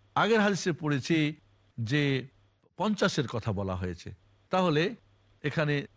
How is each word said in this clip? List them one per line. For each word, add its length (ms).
আগের 260
হাদিসে 320
পড়েছি 600
যে 480
পঞ্চাশের 500
কথা 240
বলা 240
হয়েছে। 400
তাহলে 460
এখানে 420